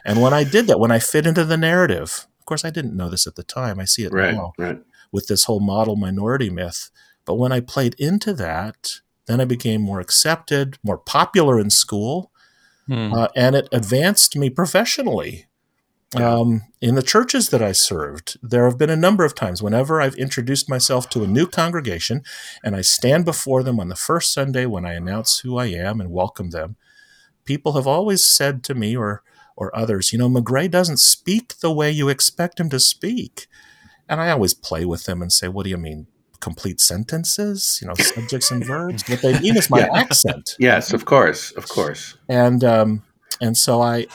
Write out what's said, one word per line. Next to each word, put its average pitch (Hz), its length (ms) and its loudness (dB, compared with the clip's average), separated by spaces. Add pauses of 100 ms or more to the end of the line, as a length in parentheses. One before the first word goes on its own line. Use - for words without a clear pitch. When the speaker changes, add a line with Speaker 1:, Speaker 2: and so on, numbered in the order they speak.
Speaker 1:
and 110 180 4
when 127 100 6
I 147 120 4
did 202 240 4
that, - 100 4
when 117 140 4
I 117 80 4
fit 156 260 0
into 165 180 2
the 160 120 0
narrative, 160 720 0 (120)
of - 80 -20
course, 156 180 -4
I 165 60 -8
didn't 143 260 -6
know 90 120 -4
this 87 180 -2
at - 80 -10
the 87 80 -12
time. 113 380 -6
I 95 40 -8
see 107 200 0
it 87 80 -6
Speaker 2:
Right, 95 220 2
Speaker 1:
now 90 240 -6
Speaker 2:
right. 87 200 -6 (320)
Speaker 1:
with 101 160 -4
this - 180 0
whole 110 140 0
model 104 380 0
minority 104 540 -2
myth. 87 400 -8 (340)
But 90 100 -4
when 123 160 0
I 127 80 0
played 123 400 -2
into 196 360 0
that, 92 640 -8 (260)
then 120 140 0
I 131 40 2
became 120 360 0
more 98 180 -2
accepted, 139 840 0
more 98 140 -2
popular 147 600 4
in 104 120 2
school, 120 600 -2 (560)
Speaker 3:
Hmm. 113 260 -2
Speaker 1:
uh, 113 240 2
and 127 200 4
it 131 160 0
advanced 127 640 2
me 139 140 0
professionally. 175 960 -2 (680)
Speaker 2:
Yeah. 120 200 2
Speaker 1:
Um, 117 280 2 (200)
in 120 140 4
the 131 60 2
churches 247 480 2
that 117 120 4
I 104 100 2
served, 76 720 -2
there 120 240 2
have 123 100 2
been 151 140 2
a 160 60 0
number 180 280 4
of 139 120 0
times 92 260 -4
whenever 127 380 2
I've 135 160 0
introduced 135 520 -4
myself 127 420 0
to 117 120 -2
a 101 60 0
new 131 180 2
congregation 143 760 -4 (400)
and 107 140 -2
I 95 60 -2
stand 143 420 2
before 135 380 0
them 127 180 0
on 87 80 -4
the 92 80 -8
first - 380 -2
Sunday 131 320 -2
when 98 180 -4
I 87 100 -6
announce 92 440 -2
who 123 180 -6
I 123 100 -2
am 98 360 -4
and 90 80 -8
welcome 90 400 -4
them, 82 260 -10 (680)
people 143 300 -2
have 135 120 0
always 185 400 2
said 139 380 2
to 143 100 -6
me 113 220 -2
or, 104 260 -4 (340)
or - 180 -10
others, 110 380 -2
"You 113 60 0
know, 123 100 2
McGray 127 420 0
doesn't 175 280 0
speak - 640 2
the 165 120 0
way 151 180 0
you 147 200 0
expect 170 500 -2
him 165 100 -2
to 131 100 0
speak." - 640 -2 (640)
And 151 120 -2
I 165 100 0
always 110 240 2
play - 300 -6
with 85 200 -4
them 87 180 -6
and 87 100 -4
say, - 160 0
"What 95 160 -6
do 95 60 -6
you 90 80 -6
mean? 78 300 -10 (320)
Complete - 400 -6
sentences, 165 1000 -2
you - 80 -10
know, 90 60 -6
subjects 113 560 -2
and 120 160 -4
verbs?" 156 420 -6
What 123 140 -2
they 131 180 4
mean 220 160 2
is 175 140 0
my 123 80 6
Speaker 2:
<laughs> 104 80 6
Yeah. - 80 -2
Speaker 1:
accent. 147 640 0
Speaker 2:
Yes, 123 340 4
of - 140 -2
course, 101 460 4
of - 180 -12
course. - 480 -6 (100)
Speaker 1:
And, 123 360 4
um, 110 400 4 (360)
and 113 160 0
so 120 240 2
I, 120 340 0